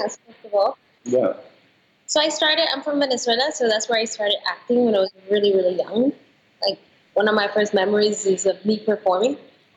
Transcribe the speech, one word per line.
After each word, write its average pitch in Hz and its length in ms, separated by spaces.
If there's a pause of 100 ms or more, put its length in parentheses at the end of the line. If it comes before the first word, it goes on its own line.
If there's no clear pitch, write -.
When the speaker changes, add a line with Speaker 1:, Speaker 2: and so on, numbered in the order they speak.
Speaker 1:
us, 214 240
first 226 200
of 202 80
all. 208 240 (260)
Speaker 2:
Yeah. 123 300 (720)
Speaker 1:
So 302 160
I 311 80
started, 311 440
I'm 277 80
from 294 200
Venezuela, 254 500
so 240 160
that's 220 220
where 226 100
I 226 60
started 208 320 (120)
acting 240 360
when 220 100
I 196 40
was 190 120 (180)
really, 202 240
really 185 220
young. 226 380 (520)
Like, 196 140 (360)
one 208 120
of 214 80
my 202 140
first 208 240
memories 208 520
is 190 200
of 185 180
me 214 160
performing 208 560 (420)